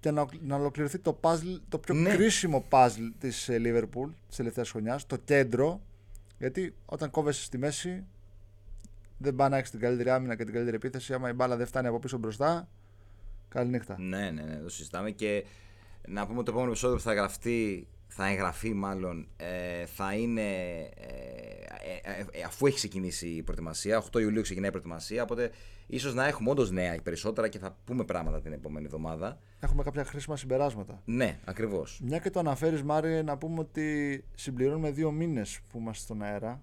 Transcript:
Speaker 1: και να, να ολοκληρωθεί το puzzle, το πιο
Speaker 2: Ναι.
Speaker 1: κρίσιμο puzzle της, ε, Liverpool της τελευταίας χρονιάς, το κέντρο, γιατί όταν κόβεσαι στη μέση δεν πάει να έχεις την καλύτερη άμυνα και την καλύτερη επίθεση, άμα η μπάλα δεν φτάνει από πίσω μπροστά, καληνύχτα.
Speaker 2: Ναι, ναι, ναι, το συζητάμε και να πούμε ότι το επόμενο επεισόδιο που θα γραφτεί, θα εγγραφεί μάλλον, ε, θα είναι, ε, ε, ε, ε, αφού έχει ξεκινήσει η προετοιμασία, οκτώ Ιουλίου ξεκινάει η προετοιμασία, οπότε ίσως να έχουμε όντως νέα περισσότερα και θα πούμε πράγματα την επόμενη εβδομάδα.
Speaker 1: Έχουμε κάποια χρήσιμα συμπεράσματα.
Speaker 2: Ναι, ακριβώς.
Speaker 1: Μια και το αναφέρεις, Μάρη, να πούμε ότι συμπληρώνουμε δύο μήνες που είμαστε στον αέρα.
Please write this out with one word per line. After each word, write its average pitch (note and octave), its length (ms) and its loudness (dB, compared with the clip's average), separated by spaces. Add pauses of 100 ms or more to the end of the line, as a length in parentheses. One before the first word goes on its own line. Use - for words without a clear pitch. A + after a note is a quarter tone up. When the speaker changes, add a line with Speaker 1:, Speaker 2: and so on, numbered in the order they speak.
Speaker 1:
και D#3 100 2
να, D3 160 4 (140)
να C#3 160 0
ολοκληρωθεί C#3+ 420 0
το D#3 220 2
puzzle, E3 480 2
το D#3+ 100 -2
πιο D#3 160 0
Speaker 2:
Ναι. E3 200 6
Speaker 1:
κρίσιμο F3+ 560 6
puzzle A#2 480 8
της, - 300 -4
ε, A#2 160 4
Liverpool A#2 440 2 (200)
της - 80 -12
τελευταίας A#2 340 -2
χρονιάς, A#2 360 -2
το C3+ 100 -2
κέντρο, C#3 640 6 (580)
γιατί C#3 360 -2 (120)
όταν D3+ 240 -4
κόβεσαι D3 320 2
στη - 160 -6
μέση F3+ 460 -2 (1120)
δεν C3+ 160 0
πάει C3+ 140 6
να C#3 80 4
έχεις C3 140 0
την G#2+ 100 -8
καλύτερη A#2+ 300 4
άμυνα B2+ 260 4
και A#2 80 -2
την G#2 80 -8
καλύτερη A#2 240 0
επίθεση, B2+ 380 -4
άμα B2+ 140 -2
η A#2+ 40 -2
μπάλα B2 240 4
δεν A#2 100 0
φτάνει B2+ 200 0
από A#2 120 2
πίσω B2+ 200 -4
μπροστά, C3+ 500 0 (800)
καληνύχτα. B2 500 -2
Speaker 2:
Ναι, F#2 320 -2
ναι, D#2 120 -6
ναι, D#2 200 -8
το E2+ 60 -8
συζητάμε F2 420 -6
και G#2 340 0 (640)
να G2+ 180 -2
πούμε A2 100 -4
ότι A#2+ 80 0
το B2 60 0
επόμενο B2 200 2
επεισόδιο A#2+ 260 2
που - 60 0
θα A2+ 120 2
γραφτεί, G#2 720 0 (220)
θα F#2+ 200 -2
εγγραφεί G2 460 0
μάλλον, F#2 600 -2
ε, F2 500 -4
θα G2 280 -4
είναι, A2+ 280 0 (380)
ε, B1 260 -12 (1000)
ε, F#2+ 140 -8
ε, F#2+ 200 -10
ε, - 60 -6
αφού C3 200 2
έχει C3+ 100 8
ξεκινήσει F#2 520 -4
η E2 140 -4
προετοιμασία, E2 560 0
οκτώ - 200 0
Ιουλίου G#2+ 240 2
ξεκινάει G2 260 -2
η F#2+ 40 -2
προετοιμασία, F2 500 -4
οπότε A#2 280 -2 (360)
ίσως B2+ 280 -2
να C3 120 2
έχουμε C3 240 2
όντως C3+ 200 4
νέα F2+ 320 0
περισσότερα G#2+ 460 0
και G#2 100 -4
θα F#2+ 260 -8
πούμε B2 200 -2
πράγματα D#2+ 360 0
την D2+ 120 -6
επόμενη D2+ 340 -6
εβδομάδα. D#2+ 520 -6 (220)
Speaker 1:
Έχουμε C#3 220 4
κάποια C#3 220 -2
χρήσιμα C#3+ 320 -6
συμπεράσματα. C3 680 0
Speaker 2:
Ναι, A2+ 400 0
ακριβώς. F#2+ 600 -2
Speaker 1:
Μια C#3+ 140 0
και E3 120 -2
το C4+ 80 -2
αναφέρεις, D#3 440 2
Μάρη, D#3 420 2
να D3 140 -2
πούμε D#3+ 220 -4
ότι D3+ 640 -2 (100)
συμπληρώνουμε C#3+ 560 0
δύο D3+ 200 0
μήνες D3+ 480 -2 (120)
που A#2+ 80 -10
είμαστε A2+ 240 -6
στον G#2+ 200 -6
αέρα. G#2 400 -4